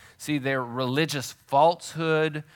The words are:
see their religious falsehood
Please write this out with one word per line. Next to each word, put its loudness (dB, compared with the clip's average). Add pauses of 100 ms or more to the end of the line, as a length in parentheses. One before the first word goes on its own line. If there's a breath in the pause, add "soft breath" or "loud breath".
(180 loud breath)
see -4
their -2
religious -2 (140)
falsehood 2 (100)